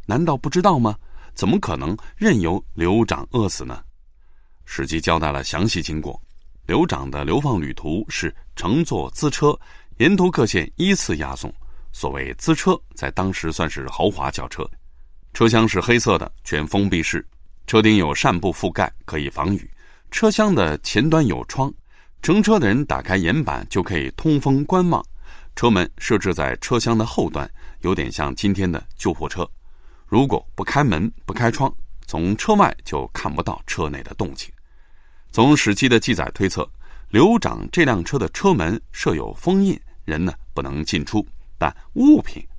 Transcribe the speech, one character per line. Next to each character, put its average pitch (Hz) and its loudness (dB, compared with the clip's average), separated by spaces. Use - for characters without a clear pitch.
难 123 0
道 165 2
不 139 -4
知 180 2
道 175 4
吗？ 107 2
怎 - -2
么 196 4
可 - -4
能 73 -2
任 190 4
由 85 0
刘 92 4
长 69 -2
饿 110 0
死 - -8
呢？ 62 -12
《史 - -6
记》 80 -4
交 82 2
代 78 0
了 69 -4
详 82 0
细 92 -2
经 78 -6
过。 71 -8
刘 120 2
长 69 -4
的 71 -6
流 87 0
放 131 0
旅 69 -4
途 80 -4
是 - -6
乘 123 0
坐 76 -4
资 151 -2
车， 147 2
沿 170 6
途 185 4
各 151 2
县 92 0
依 185 2
次 104 0
押 69 -6
送。 - -10
所 - -6
谓 67 -6
资 - 0
车， 180 2
在 - -6
当 95 0
时 80 -4
算 80 -2
是 67 -8
豪 87 0
华 69 -4
轿 65 -6
车， - -8
车 117 4
厢 113 6
是 98 0
黑 120 4
色 98 4
的， - -10
全 76 -2
封 98 2
闭 85 2
式， - -2
车 110 4
顶 110 8
有 78 4
扇 117 2
布 87 0
覆 90 -2
盖， 95 0
可 78 -6
以 67 -4
防 85 0
雨。 - -6
车 220 2
厢 214 2
的 82 2
前 120 0
端 160 6
有 67 -2
窗， 139 -2
乘 202 4
车 208 6
的 127 4
人 127 2
打 67 -2
开 92 0
檐 95 2
板 69 -4
就 98 0
可 85 -4
以 67 -4
通 151 2
风 135 2
观 180 2
望。 147 0
车 120 4
门 92 4
设 - 2
置 92 0
在 69 -2
车 - -2
厢 113 0
的 110 0
后 - -2
端， 73 -6
有 90 0
点 71 -4
像 69 -4
今 98 2
天 92 0
的 78 -4
救 - -2
护 78 -6
车。 85 -6
如 131 4
果 117 -2
不 - -6
开 139 0
门、 101 0
不 - -6
开 117 0
窗， 135 -2
从 87 -2
车 - 0
外 202 4
就 67 -4
看 - -6
不 69 -2
到 - -6
车 82 -4
内 71 -8
的 - -12
动 80 -6
静。 - -14
从 139 8
史 107 2
记 127 4
的 120 8
记 113 0
载 69 -2
推 98 2
测， - -4
刘 185 6
长 57 -4
这 165 4
辆 104 2
车 139 -2
的 95 -2
车 - 2
门 98 0
设 - 0
有 55 -4
封 190 2
印， 190 0
人 78 -2
呢 90 0
不 - -4
能 69 -4
进 78 -2
出， 104 -2
但 78 0
物 294 8
品 - -6